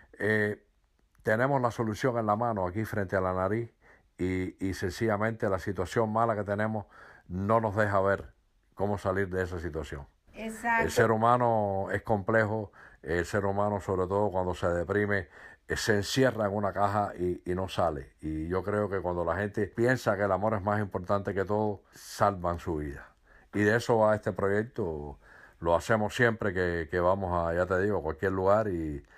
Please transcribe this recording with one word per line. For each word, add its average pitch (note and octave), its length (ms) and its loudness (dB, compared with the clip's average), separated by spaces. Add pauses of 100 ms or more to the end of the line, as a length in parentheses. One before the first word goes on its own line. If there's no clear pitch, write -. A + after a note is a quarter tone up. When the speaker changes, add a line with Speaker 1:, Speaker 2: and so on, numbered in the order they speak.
(180)
Speaker 1:
eh, G#2 460 0 (580)
tenemos B2+ 380 2
la A#2+ 100 2
solución A#2 460 -2
en A2+ 80 0
la G#2 120 2
mano, A2 300 -2
aquí G#2 200 -4
frente G2+ 300 -2
a F#2 40 2
la F#2 140 0
nariz, G#2 360 -2 (460)
y, F#2 400 -2 (100)
y F#2+ 60 0
sencillamente G#2+ 800 0
la F#2 80 0
situación G2 520 -2
mala A2+ 260 2
que G#2 80 -2
tenemos G#2+ 420 -2 (420)
no G2 320 2
nos G#2 160 -2
deja G2+ 240 4
ver G2 320 2 (420)
cómo G2+ 220 0
salir F#2+ 320 -2
de F#2 140 -2
esa F2 160 -6
situación. D#2 480 -8 (260)
Speaker 2:
Exacto. A3+ 520 -2
Speaker 1:
El - 60 -2
ser A2+ 200 4
humano A2 840 2
es G2+ 100 -4
complejo, A2 680 0 (300)
el E2+ 240 -2
ser G2+ 180 0
humano, G2+ 360 0
sobre F#2 260 0
todo G2+ 240 0
cuando F2+ 240 -2
se F#2 140 -2
deprime, F#2+ 600 0 (380)
eh, - 100 -2
se A2 200 2
encierra G#2+ 500 2
en G2 80 0
una G2+ 180 0
caja G2+ 460 0
y, F2+ 220 -2 (100)
y F2+ 40 -2
no F#2 140 -4
sale. D#2 520 -2
Y D#2 280 -6
yo F#2 140 -2
creo G#2 260 -2
que F#2+ 120 -4
cuando F2 240 -2
la E2+ 120 0
gente G2+ 300 -2
piensa A#2 500 0
que G2+ 80 2
el G2 80 2
amor G#2+ 220 2
es F#2+ 80 -2
más G#2 180 0
importante G2 540 -2
que F#2+ 100 0
todo, G#2 380 -2 (100)
salvan F2 640 0
su E2 180 -4
vida. C#2+ 320 -8 (440)
Y G2+ 80 0
de G#2 160 4
eso A#2 220 2
va G#2+ 160 6
este G#2+ 180 -2
proyecto. G2 840 -2 (420)
Lo E2 140 4
hacemos G#2+ 400 2
siempre A2 380 2
que, F2 380 0
que F2+ 100 0
vamos F#2 320 2
a, E2+ 220 0
ya F2 120 2
te F#2 140 2
digo, G2+ 180 0
a D2+ 40 -2
cualquier D#2+ 300 -2
lugar G2 360 2
y, D#2+ 360 -4 (140)